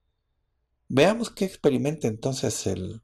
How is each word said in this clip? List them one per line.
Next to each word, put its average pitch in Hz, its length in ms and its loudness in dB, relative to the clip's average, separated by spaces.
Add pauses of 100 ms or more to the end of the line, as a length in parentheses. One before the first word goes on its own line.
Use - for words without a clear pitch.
(880)
Veamos 202 420 4
qué - 160 -4
experimenta 143 600 0
entonces 120 600 -4
el 92 380 -6